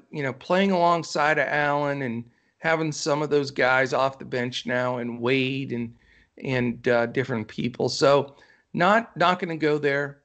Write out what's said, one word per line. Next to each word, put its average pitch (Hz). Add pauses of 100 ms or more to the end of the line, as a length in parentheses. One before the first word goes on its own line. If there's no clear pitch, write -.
(100)
you 156
know, 131
playing 190
alongside 165
of 139
Allen 143
and 117 (340)
having 160
some 147
of 147
those 143
guys 131
off 135
the 123
bench 123
now 123
and 120
Wade 131
and, 117 (500)
and, 123
uh, 120
different 123
people. 127
So 139 (380)
not, 202
not 175
gonna 170
go 151
there. 143